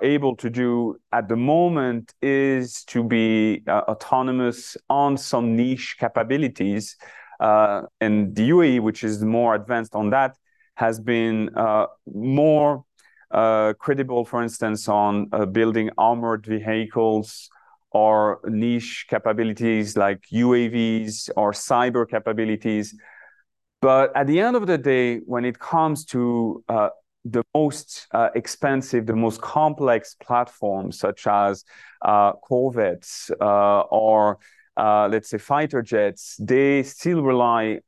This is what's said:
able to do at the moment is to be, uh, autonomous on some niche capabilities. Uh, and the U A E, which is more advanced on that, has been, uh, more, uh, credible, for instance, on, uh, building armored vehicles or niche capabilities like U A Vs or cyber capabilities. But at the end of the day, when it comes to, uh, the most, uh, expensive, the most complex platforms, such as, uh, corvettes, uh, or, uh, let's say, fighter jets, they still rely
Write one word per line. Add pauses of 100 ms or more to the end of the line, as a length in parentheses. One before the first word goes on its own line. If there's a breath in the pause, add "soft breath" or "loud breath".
able
to
do (160)
at
the
moment
is
to
be,
uh,
autonomous (100)
on
some
niche
capabilities. (440 loud breath)
Uh, (180)
and
the
U
A
E,
which
is
more
advanced
on
that, (380)
has
been,
uh, (180)
more, (480 soft breath)
uh,
credible,
for
instance,
on,
uh,
building
armored
vehicles (400 soft breath)
or
niche
capabilities
like
U
A
Vs
or
cyber
capabilities. (840 loud breath)
But
at
the
end
of
the
day,
when
it
comes
to,
uh, (360)
the (120)
most,
uh,
expensive,
the
most
complex
platforms,
such
as, (380 loud breath)
uh,
corvettes, (100)
uh,
or, (400 soft breath)
uh,
let's
say,
fighter
jets,
they
still
rely